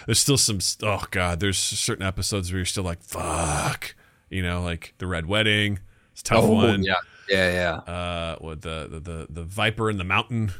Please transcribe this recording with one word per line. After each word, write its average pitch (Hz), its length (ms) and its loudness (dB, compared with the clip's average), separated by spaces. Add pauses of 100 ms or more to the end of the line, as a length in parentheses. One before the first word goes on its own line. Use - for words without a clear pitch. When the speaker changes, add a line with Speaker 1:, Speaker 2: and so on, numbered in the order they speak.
Speaker 1:
there's 120 120 2
still - 200 4
some - 180 2
s-, - 260 -2
oh 104 280 -2
God, 90 300 0
there's 98 180 0
certain - 460 -2
episodes 95 480 -2
where 95 60 -2
you're 90 80 -2
still - 180 -4
like, 85 180 -4
"Fuck," 80 920 -2 (340)
you 92 140 -4
know, 87 200 -2
like 87 360 -6
the 95 80 -6
Red 85 200 -2
Wedding. 104 520 2 (340)
It's - 100 -18
a - 20 -18
tough 110 200 6
Speaker 2:
Oh, 104 80 6
Speaker 1:
one. 110 300 6
Speaker 2:
yeah. 95 120 2 (340)
Yeah, 92 240 6 (340)
yeah. 85 60 -8
Speaker 1:
Uh, 87 480 -4
what 80 220 -10
the, 80 280 -8
the, 78 100 -10
the, 80 300 -10
the 85 140 -8
Viper 110 460 0
in 104 80 -2
the 90 60 -4
Mountain 110 560 0